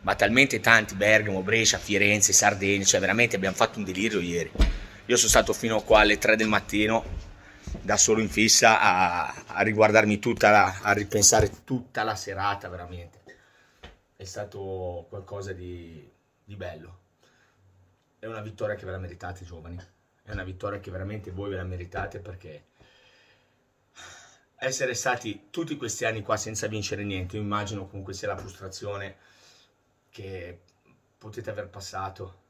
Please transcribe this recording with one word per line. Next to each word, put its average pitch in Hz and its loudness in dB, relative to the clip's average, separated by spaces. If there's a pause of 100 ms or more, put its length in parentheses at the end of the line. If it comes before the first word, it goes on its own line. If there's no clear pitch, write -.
ma 95 0
talmente 120 4
tanti, 107 4
Bergamo, 104 4
Brescia, 104 2
Firenze, 101 2
Sardegna, 98 2
cioè 95 4
veramente 104 2
abbiamo 95 -2
fatto 113 0
un 101 -6
delirio 98 -2
ieri. 87 -4 (540)
Io 120 2
sono 117 2
stato 110 4
fino 110 -2
a 104 -2
qua 107 8
alle 104 6
tre 110 8
del 110 2
mattino, 107 0 (640)
da 104 0
solo 110 4
in 104 0
fissa, 110 6
a, 90 2 (140)
a - -4
riguardarmi 107 6
tutta 110 4
la, 98 6
a 104 0
ripensare 104 2
tutta 120 -6
la 110 -2
serata, 98 -6
veramente. 87 -14 (1000)
È - -20
stato 95 -10
qualcosa 98 -12
di, 87 -14 (340)
di 104 -18
bello. 87 -14 (1200)
È - -20
una 113 -12
vittoria 104 -6
che 92 -16
ve 95 -10
la 92 -8
meritate, 90 -12
giovani. 85 -16 (500)
È 107 -10
una 98 -8
vittoria 98 -8
che 95 -14
veramente 95 -10
voi 98 -8
ve 98 -6
la 90 -6
meritate, 92 -10
perché - -18 (1900)
essere 127 -4
stati 120 -6
tutti 160 -8
questi 120 -8
anni 110 -4
qua 104 -2
senza 110 -8
vincere 104 -6
niente, 95 -6
io 107 -6
immagino 104 -6
comunque 95 -14
sia 104 -8
la 95 -6
frustrazione 95 -12 (960)
che 90 -14 (560)
potete 110 -12
aver 104 -10
passato. 95 -12